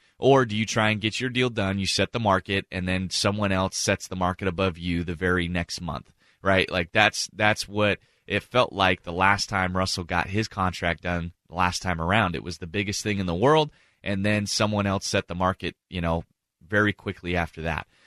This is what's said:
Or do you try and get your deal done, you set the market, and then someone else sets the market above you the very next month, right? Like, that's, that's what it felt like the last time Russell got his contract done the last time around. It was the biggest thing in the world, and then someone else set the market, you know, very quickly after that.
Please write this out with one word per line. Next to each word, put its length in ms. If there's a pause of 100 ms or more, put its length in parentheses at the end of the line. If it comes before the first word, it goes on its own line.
(200)
Or 260
do 100
you 100
try 240
and 120
get 180
your 100
deal 200
done, 300
you 60
set 280
the 60
market, 520
and 160
then 220
someone 420
else 260
sets 300
the 80
market 320
above 300
you 260
the 120
very 320
next 340
month, 320 (280)
right? 300
Like, 220
that's, 400
that's 340
what 320 (280)
it 160
felt 280
like 320
the 80
last 380
time 260
Russell 300
got 220
his 200
contract 560
done 300 (160)
the 60
last 260
time 200
around. 340
It 80
was 160
the 80
biggest 360
thing 160
in 60
the 100
world, 360 (300)
and 240
then 200
someone 420
else 180
set 220
the 80
market, 400 (140)
you 100
know, 240 (420)
very 280
quickly 420
after 280
that. 240 (200)